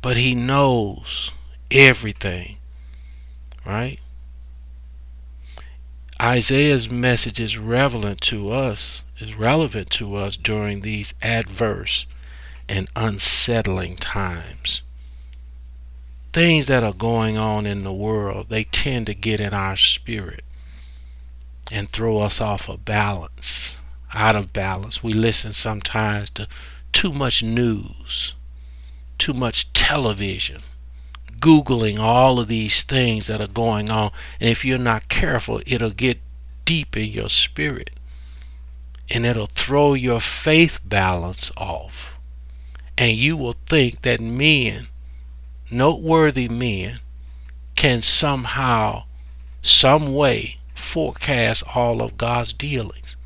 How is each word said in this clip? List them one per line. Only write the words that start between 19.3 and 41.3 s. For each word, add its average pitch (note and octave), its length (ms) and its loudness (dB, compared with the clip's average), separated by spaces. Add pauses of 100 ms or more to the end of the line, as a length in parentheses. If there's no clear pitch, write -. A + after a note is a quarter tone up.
in G2+ 160 -2
our F#2+ 220 -2
spirit G2 680 0 (1300)
and G2+ 180 -6
throw A2+ 300 0
us G#2 220 0
off G#2 280 -2
of - 160 -10
balance, - 960 -2 (340)
out A2 220 4
of G2 180 -2
balance. G2 480 -4
We A2+ 120 -4
listen A2 400 2
sometimes G#2 800 -2
to - 180 -10 (440)
too F3+ 200 0
much C#3 280 0
news, A2+ 960 -2 (840)
too - 160 -2
much B2 400 -2
television, G2+ 920 0 (760)
Googling B2 640 6
all B2 400 8
of A2 80 -2
these A2 340 2
things A#2+ 460 2
that G#2+ 120 -2
are G#2 60 -2
going A2 440 0
on. G#2+ 200 2 (300)
And A2+ 100 4
if A2+ 140 0
you're C3 120 2
not A#2+ 320 0
careful, A#2 580 0
it'll A#2 240 0
get A#2 280 0 (460)
deep E3 320 0
in G#2+ 140 -2
your G#2+ 180 -6
spirit - 600 0 (1160)
and A#2 160 0
it'll A#2 220 2
throw C#3+ 480 4
your B2 240 2
faith D#3+ 640 4
balance F#2 720 0